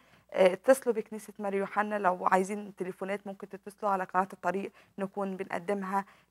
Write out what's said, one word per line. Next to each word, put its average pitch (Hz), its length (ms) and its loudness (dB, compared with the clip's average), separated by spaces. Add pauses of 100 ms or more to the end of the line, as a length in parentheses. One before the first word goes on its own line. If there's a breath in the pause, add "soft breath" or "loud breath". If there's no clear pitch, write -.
(320)
آه، 185 200 6
اتصلوا 254 420 4
بكنيسة 214 440 -8
مار 202 160 -4
يوحنا، 208 440 -2
لو 185 340 2
عايزين 196 440 2
تليفونات 190 500 -6
ممكن 196 220 -12
تتصلوا 202 440 -4
على 185 120 0
قناة 190 280 0
الطريق 190 400 -2 (260)
نكون 196 380 -4
بنقدمها 190 680 -2 (260)